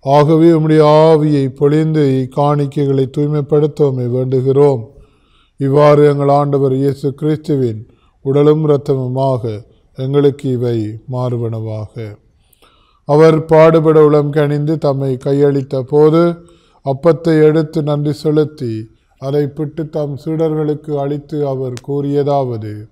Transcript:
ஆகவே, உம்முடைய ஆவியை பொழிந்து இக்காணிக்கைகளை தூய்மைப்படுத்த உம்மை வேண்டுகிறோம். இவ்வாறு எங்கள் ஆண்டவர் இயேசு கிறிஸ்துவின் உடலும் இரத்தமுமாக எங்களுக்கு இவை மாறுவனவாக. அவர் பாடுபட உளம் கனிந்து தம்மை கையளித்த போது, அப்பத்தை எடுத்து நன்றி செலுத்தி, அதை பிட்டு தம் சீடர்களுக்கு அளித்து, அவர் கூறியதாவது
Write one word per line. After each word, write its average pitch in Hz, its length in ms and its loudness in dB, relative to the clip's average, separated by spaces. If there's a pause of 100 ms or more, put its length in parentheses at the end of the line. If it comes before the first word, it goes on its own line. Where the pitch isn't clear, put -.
ஆகவே, 147 460 4
உம்முடைய 156 300 2 (180)
ஆவியை 151 460 2 (100)
பொழிந்து 156 480 0 (120)
இக்காணிக்கைகளை 139 920 -2
தூய்மைப்படுத்த 147 760 -2
உம்மை 127 220 -2
வேண்டுகிறோம். 131 760 0 (760)
இவ்வாறு 147 480 4
எங்கள் 143 220 0
ஆண்டவர் 139 440 0
இயேசு 139 400 -2
கிறிஸ்துவின் 143 680 -4 (440)
உடலும் 147 380 2
இரத்தமுமாக 135 760 -2 (560)
எங்களுக்கு 139 520 -2
இவை 120 280 -2 (340)
மாறுவனவாக. 113 960 -8 (1000)
அவர் 156 380 6
பாடுபட 160 580 4
உளம் 147 280 2
கனிந்து 147 460 -2
தம்மை 139 400 -2
கையளித்த 139 640 -2
போது, 151 420 2 (640)
அப்பத்தை 160 580 0
எடுத்து 156 400 0
நன்றி 147 300 -2
செலுத்தி, 147 600 -4 (480)
அதை 143 260 -4
பிட்டு 147 420 -10
தம் 147 280 -8
சீடர்களுக்கு 156 800 -6
அளித்து, 143 500 -8
அவர் 131 300 -8 (100)
கூறியதாவது 139 840 -4 (180)